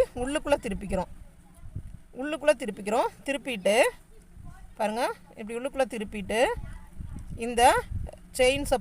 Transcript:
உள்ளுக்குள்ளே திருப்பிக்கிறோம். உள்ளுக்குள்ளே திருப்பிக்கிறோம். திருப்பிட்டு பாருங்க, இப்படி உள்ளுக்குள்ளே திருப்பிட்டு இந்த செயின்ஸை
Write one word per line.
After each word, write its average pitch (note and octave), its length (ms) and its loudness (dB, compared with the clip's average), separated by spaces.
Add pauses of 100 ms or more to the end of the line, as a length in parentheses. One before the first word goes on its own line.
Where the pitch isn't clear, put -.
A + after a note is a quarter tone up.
(220)
உள்ளுக்குள்ளே C#4+ 420 0
திருப்பிக்கிறோம். F#3 460 -4 (1080)
உள்ளுக்குள்ளே D4 420 2
திருப்பிக்கிறோம். A3 460 0 (180)
திருப்பிட்டு A3+ 480 0 (1040)
பாருங்க, A3 240 0 (360)
இப்படி A3+ 200 -8
உள்ளுக்குள்ளே C4+ 340 -2
திருப்பிட்டு G#3 460 -4 (1080)
இந்த A#3 160 2 (760)
செயின்ஸை C4+ 420 4